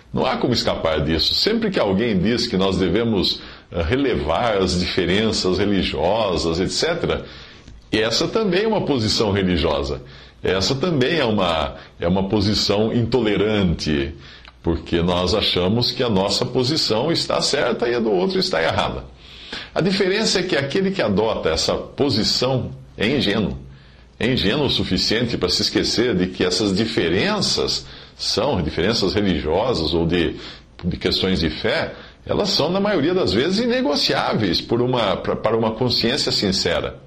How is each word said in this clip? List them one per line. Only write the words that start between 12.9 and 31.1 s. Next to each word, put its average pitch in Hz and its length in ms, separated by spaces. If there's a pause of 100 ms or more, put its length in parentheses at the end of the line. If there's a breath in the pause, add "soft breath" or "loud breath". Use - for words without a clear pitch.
intolerante, 101 1200 (480 loud breath)
porque 85 380
nós 87 320
achamos 101 580
que - 100
a 123 80
nossa 101 360
posição 127 680
está - 300
certa 165 480
e 120 60
a - 40
do - 120
outro 92 280
está 82 240
errada. 80 400 (680 loud breath)
A - 80
diferença 196 580
é 170 40
que 175 120
aquele 190 360
que 180 100
adota 104 480
essa 82 240
posição 120 1000 (260)
é 98 100
ingênuo. 98 500 (640 loud breath)
É 120 120
ingênuo 123 340
o 107 40
suficiente 107 680
para 90 120
se - 120
esquecer 110 540
de 90 120
que 95 160
essas 95 320
diferenças 110 1120 (320 loud breath)
são 107 440
diferenças 92 520
religiosas 85 800
ou 85 120
de, 82 300 (480 loud breath)
de 85 140
questões 92 420